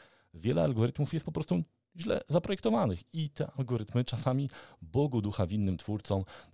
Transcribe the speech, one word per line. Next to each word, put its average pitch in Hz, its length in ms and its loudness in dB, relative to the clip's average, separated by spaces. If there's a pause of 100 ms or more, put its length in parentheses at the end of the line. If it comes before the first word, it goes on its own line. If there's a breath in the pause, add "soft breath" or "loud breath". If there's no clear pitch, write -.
(340 loud breath)
wiele 113 300 2
algorytmów 127 500 2
jest 160 120 -4
po 160 60 -6
prostu 165 320 0 (340)
źle 175 320 0
zaprojektowanych 175 840 0
i 156 160 -2
te - 220 -6
algorytmy 123 540 -2
czasami 131 440 0 (320 loud breath)
Bogu 123 400 0
ducha 101 260 0
winnym 95 300 2
twórcom 101 460 0 (300 loud breath)